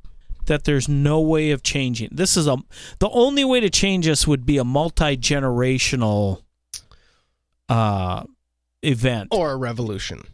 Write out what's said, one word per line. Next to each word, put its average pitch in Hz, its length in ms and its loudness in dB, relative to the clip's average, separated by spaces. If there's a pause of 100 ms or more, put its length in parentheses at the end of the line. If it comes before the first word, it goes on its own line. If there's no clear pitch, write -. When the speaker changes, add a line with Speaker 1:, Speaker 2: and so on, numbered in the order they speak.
(460)
Speaker 1:
that 151 200 0
there's 139 220 0
no 143 320 2
way 156 300 2
of 143 140 -2
changing? 123 480 -2
This 175 260 0
is 156 100 2
a, 131 100 2 (420)
the 202 100 2
only 277 340 4
way 254 160 4
to 202 120 2
change 190 340 2
this 156 220 2
would 139 180 0
be 143 140 2
a 127 40 2
multi-generational, 127 1800 0 (1200)
uh, 101 560 -2 (580)
event. 120 500 -2
Speaker 2:
Or 170 200 0
a 135 60 -6
revolution. 113 640 -8 (100)